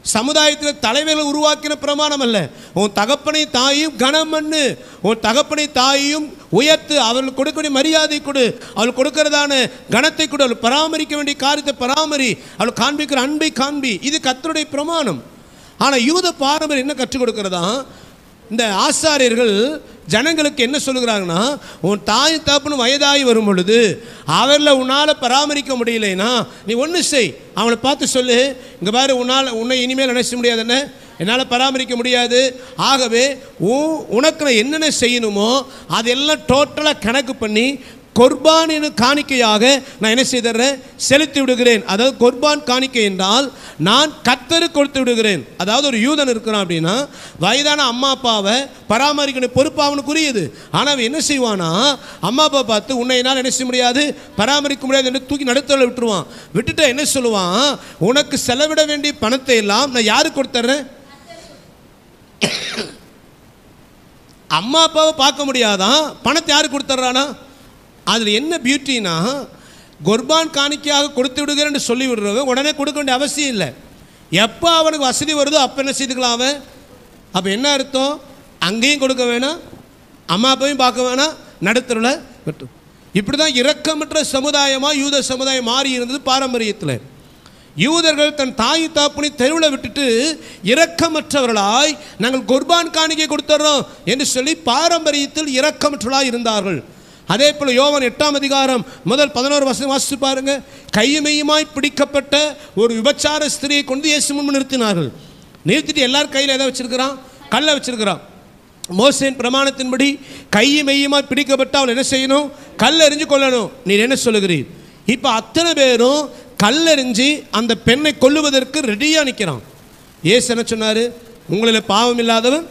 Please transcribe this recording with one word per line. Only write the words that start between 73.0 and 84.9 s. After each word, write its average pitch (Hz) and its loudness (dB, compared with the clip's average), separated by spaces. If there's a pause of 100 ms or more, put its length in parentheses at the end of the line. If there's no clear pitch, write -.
அவசியம் 285 -2
இல்லை. 185 -4 (580)
எப்போ 226 2
அவனுக்கு 320 2
வசதி 294 -2
வருதோ 294 0
அப்போ 269 0
என்ன 269 -4
செய்துக்கலாம் 247 -2
அவன். 262 -2 (720)
அப்போ 190 -2
என்ன 233 0
அர்த்தம்? 277 -2 (380)
அங்கேயும் 226 0
கொடுக்க 254 0
வேணாம், 247 -2 (680)
அம்மா 208 4
அப்பாவையும் 269 0
பார்க்க 247 2
வேணாம், 254 -4
நடுத்தருவில் 240 0 (240)
விட்டு. 151 -10 (480)
இப்படி 202 -2
தான் 311 2
இரக்கமற்ற 302 0
சமுதாயமா 277 0